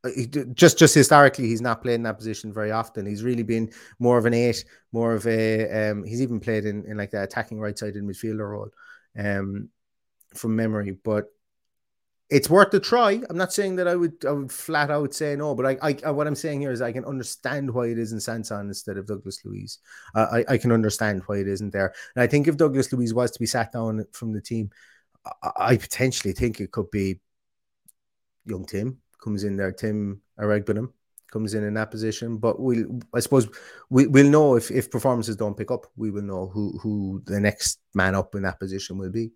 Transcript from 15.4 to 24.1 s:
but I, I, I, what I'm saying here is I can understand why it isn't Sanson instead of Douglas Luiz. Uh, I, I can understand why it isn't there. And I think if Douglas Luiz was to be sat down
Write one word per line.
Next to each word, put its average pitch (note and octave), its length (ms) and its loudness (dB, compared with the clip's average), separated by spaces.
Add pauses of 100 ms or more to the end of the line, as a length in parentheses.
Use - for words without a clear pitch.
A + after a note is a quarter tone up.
but B2+ 100 -2
I, C3 160 2
I, D3 240 0
I, D#3 60 0
what D3 160 0
I'm D3 80 -2
saying C#3+ 260 -6
here C#3 100 -4
is A#2+ 100 -4
I A#2 100 -2
can B2+ 140 -8
understand C3 680 -6
why A#2+ 140 0
it A#2 100 -2
isn't A2+ 220 -4
Sanson A2 480 -6
instead G2 300 -10
of G2 100 -10
Douglas G2+ 380 -10
Luiz. G2+ 340 -12 (340)
Uh, A2 180 4
I, A#2 220 2
I B2 60 2
can B2 120 2
understand G#2+ 540 2
why G2+ 120 -4
it G2 100 -2
isn't G2 240 -4
there. G2 240 -2 (200)
And B2+ 60 2
I A#2+ 60 4
think D3 200 2
if D3+ 100 0
Douglas C3+ 360 2
Luiz A#2 220 0
was A#2+ 160 2
to - 80 -18
be A#2 80 -2
sat A#2 240 -2
down A2 400 -4